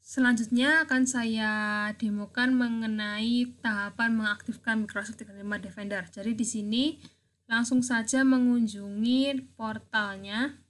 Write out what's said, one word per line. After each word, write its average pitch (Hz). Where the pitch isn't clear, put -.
Selanjutnya 247
akan 262
saya 226
demokan 214
mengenai 226
tahapan 220
mengaktifkan 214
Microsoft 208
tiga 202
enam 202
lima 190
Defender. 202
Jadi, 214
di 220
sini 214
langsung 240
saja 254
mengunjungi 240
portalnya 214